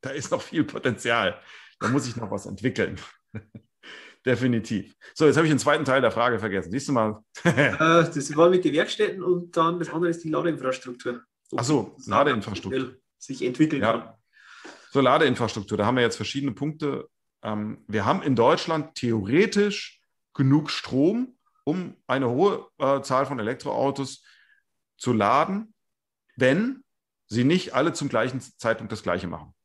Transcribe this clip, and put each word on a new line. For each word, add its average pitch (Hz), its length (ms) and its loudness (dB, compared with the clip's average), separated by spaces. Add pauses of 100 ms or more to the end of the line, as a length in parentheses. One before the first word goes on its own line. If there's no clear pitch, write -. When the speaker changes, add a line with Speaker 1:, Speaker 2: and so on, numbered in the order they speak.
Speaker 1:
Da 131 80 -10
ist 139 220 -8
noch 107 100 -2
viel 156 220 -4
Potenzial. 117 760 -2 (400)
Da 107 100 -2
muss 127 180 0
ich 117 80 -8
noch 110 160 -8
was 101 160 -8
entwickeln. 98 520 -4 (340)
<laughs> 110 60 -10 (840)
Definitiv. 120 720 0 (180)
So, 156 140 4
jetzt 139 100 6
habe 165 80 4
ich 156 80 4
den 127 60 2
zweiten 151 260 2
Teil 135 160 4
der 117 100 4
Frage 117 280 0
vergessen. 95 320 -4
Siehst 135 160 -6
du 147 60 0
mal? 110 300 0 (100)
<laughs> - 100 -18
Speaker 2:
Äh, 143 340 2
das 156 580 2
war 170 140 8
mit 180 160 2
den 143 80 2
Werkstätten 190 480 -2
und 175 340 -2
dann 170 220 2
das 165 140 -6
andere 170 180 -2
ist 165 140 -6
die 160 60 -8
Ladeinfrastruktur. 131 920 -4 (300)
Ob - 100 -2
Speaker 1:
Ach - 20 -2
so, 123 340 -2
Speaker 2:
das - 80 -20
Speaker 1:
Ladeinfrastruktur. 123 920 -2 (200)
Speaker 2:
sich - 240 -12
entwickeln 139 400 0
Speaker 1:
Ja. 110 100 2
Speaker 2:
kann. 117 220 -4 (760)
Speaker 1:
So, 139 100 2
Ladeinfrastruktur. 123 800 2
Da 101 80 2
haben 123 80 2
wir 123 80 4
jetzt 117 120 0
verschiedene 139 360 -6
Punkte. 147 580 -6 (320)
Ähm, 107 460 -6
wir 104 180 -2
haben - 160 2
in 139 140 0
Deutschland 151 580 2
theoretisch 165 1040 0 (360)
genug 147 340 4
Strom, 196 680 -2 (260)
um 175 320 -4 (100)
eine 127 240 0
hohe, 165 380 0 (100)
äh, 135 240 0
Zahl 135 240 0
von 139 140 -6
Elektroautos 131 840 -4 (760)
zu - 140 -2
laden, 147 600 2 (640)
wenn 180 480 0 (420)
sie 120 200 0
nicht 180 280 2
alle 147 200 2
zum 143 160 -6
gleichen 123 320 -2
Zeitpunkt 110 500 -4
das 107 100 -8
Gleiche 90 260 -2
machen. 82 380 -12